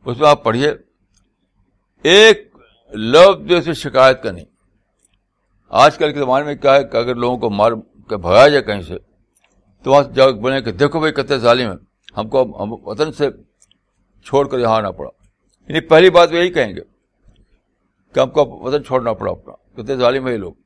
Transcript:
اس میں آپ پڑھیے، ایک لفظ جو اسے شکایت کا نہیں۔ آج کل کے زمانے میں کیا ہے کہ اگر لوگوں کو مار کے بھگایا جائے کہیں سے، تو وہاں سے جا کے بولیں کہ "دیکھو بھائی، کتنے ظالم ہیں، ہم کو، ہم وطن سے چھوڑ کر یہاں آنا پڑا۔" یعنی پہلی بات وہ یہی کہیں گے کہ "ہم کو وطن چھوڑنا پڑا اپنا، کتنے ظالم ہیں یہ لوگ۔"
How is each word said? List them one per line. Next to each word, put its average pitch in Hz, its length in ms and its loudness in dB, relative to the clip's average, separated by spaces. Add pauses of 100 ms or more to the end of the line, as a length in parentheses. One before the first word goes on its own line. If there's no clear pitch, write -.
اس 123 140 -10
میں 151 100 4
آپ 147 140 2
پڑھیے، 127 300 -2 (1300)
ایک 202 520 4 (380)
لفظ 143 560 4
جو 175 80 2
اسے 160 160 -4
شکایت 131 500 0
کا 110 80 -8
نہیں۔ 87 140 -16 (1200)
آج 143 280 2
کل 151 160 -4
کے 147 60 -10
زمانے 135 260 -2
میں 143 100 -8
کیا 139 200 2
ہے 139 80 2
کہ - 140 -6
اگر 120 180 -4
لوگوں 123 220 -4
کو 113 120 -4
مار 104 220 0 (380)
کے 107 80 -8
بھگایا 95 300 4
جائے 143 140 2
کہیں 101 200 -8
سے، 87 160 -14 (880)
تو 131 80 -2
وہاں 143 120 4
سے 120 100 -10
جا 135 180 2
کے 107 80 -8
بولیں 131 220 -4
کہ 113 100 -8
"دیکھو 143 280 -2
بھائی، 156 140 -2
کتنے 135 240 -4
ظالم 120 320 0
ہیں، 90 80 -12 (400)
ہم 110 120 -10
کو، 127 340 -4
ہم 107 80 -10
وطن 123 400 -8
سے 147 180 -4 (920)
چھوڑ 139 240 -2
کر 127 120 -6
یہاں 113 160 0
آنا 104 160 -4
پڑا۔" 73 200 -16 (560)
یعنی 156 120 -4
پہلی 170 300 4
بات 170 220 4
وہ 170 60 -4
یہی 175 160 -2
کہیں 117 220 -4
گے 80 60 -14 (1300)
کہ 127 60 -2
"ہم 131 100 0
کو 147 160 0
وطن 135 380 -8
چھوڑنا 120 300 -4
پڑا 98 180 -8
اپنا، - 500 -18
کتنے 127 140 -8
ظالم 127 300 -2
ہیں 127 80 -4
یہ 110 60 -6
لوگ۔" 87 140 -12 (120)